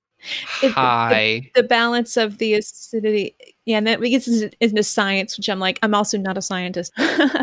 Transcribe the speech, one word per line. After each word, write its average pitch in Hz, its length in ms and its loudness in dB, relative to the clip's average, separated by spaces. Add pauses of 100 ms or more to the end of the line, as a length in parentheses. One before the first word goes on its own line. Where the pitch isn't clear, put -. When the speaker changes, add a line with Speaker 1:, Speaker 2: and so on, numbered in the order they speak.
(180)
Speaker 1:
If - 420 -10
the, 269 60 4
the, 240 80 2
Speaker 2:
high. 117 800 2
Speaker 1:
the 247 80 4
balance 233 560 0
of 214 180 0
the 220 180 0
acidity. 214 800 -2 (300)
Yeah, 226 140 2
and 214 80 0
that 226 160 0
gets 247 260 2
into, 220 220 2 (100)
into 220 220 2
science, 196 560 0
which 202 100 -6
I'm 190 120 -2
like, 185 220 -2
I'm 214 120 2
also 208 240 2
not 190 180 -4
a 196 60 -6
scientist. 180 560 -6
<laughs> - 20 0 (420)